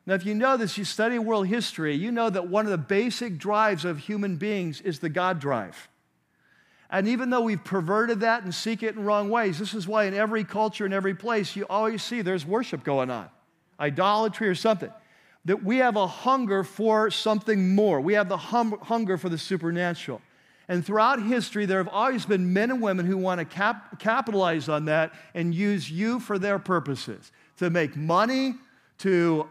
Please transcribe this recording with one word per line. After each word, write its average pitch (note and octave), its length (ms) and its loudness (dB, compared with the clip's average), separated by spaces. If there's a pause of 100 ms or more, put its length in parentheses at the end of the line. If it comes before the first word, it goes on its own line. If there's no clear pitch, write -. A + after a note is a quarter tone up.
Now, F#3+ 100 0
if F3+ 100 -4
you G#3+ 80 -2
know B3+ 240 4
this, G#3+ 200 -2
you G#3 60 -4
study A#3 360 0
world G#3+ 280 0
history, E3+ 460 -2
you F#3+ 180 -2
know A#3 180 0
that F3+ 180 -2
one G#3 180 2
of G#3 60 -2
the F3+ 60 0
basic G3+ 600 -2
drives G#3 480 2
of D#3+ 140 -4
human G3+ 380 -4
beings F#3 440 -4
is E3+ 180 -4
the E3 100 -4
God F3+ 300 0
drive. A#2+ 500 -4 (1000)
And G3 180 0
even B3 220 0
though B3 120 2
we've A3 220 -2
perverted G3+ 580 0
that A3+ 220 2
and F3+ 100 -6
seek A3 300 -4
it A3 120 -4
in G#3+ 100 -8
wrong G#3 240 2
ways, G#3 300 0
this G#3 140 -6
is F#3+ 140 -6
why G#3+ 180 2
in F#3+ 80 -2
every G#3+ 300 0
culture, G#3+ 420 -2
in F#3+ 60 -2
every G3 220 0
place, G#3 420 -4
you G3+ 140 -6
always A3 340 -2
see A#3+ 180 -4
there's F3+ 240 -2
worship F#3+ 380 -4
going C3+ 260 0
on, A2 200 -8 (500)
idolatry G3 720 2
or F3+ 60 2
something, G3+ 360 0 (540)
that G3 180 0
we A3 140 2
have B3 180 4
a G3 120 2
hunger G#3 560 0
for G#3+ 460 2
something G3+ 640 2
more. G3 280 4
We F#3 120 2
have G#3 140 4
the F#3 100 -2
hum-, A3 440 -2
hunger A3 360 0
for F#3 120 -4
the E3 80 -2
supernatural. E3+ 840 -4 (460)
And F3 180 -2
throughout A3 360 4
history, G#3 440 0
there F#3+ 140 2
have F#3 140 -2
always A3+ 320 0
been F3+ 280 2
men A3 180 2
and B3+ 100 -2
women F#3 240 0
who F#3+ 120 2
want F#3 220 0
to D#3+ 60 -4
cap-, G#3 540 -4
capitalize G3 680 0
on D3+ 180 0
that D#3+ 280 2 (200)
and E3+ 200 0
use F#3 360 0
you A3 300 -2
for G#3 200 -4
their G3+ 200 0
purposes, C#3 720 -4 (260)
to F3+ 120 0
make E3 260 2
money, A3+ 600 2 (440)
to, E3+ 520 2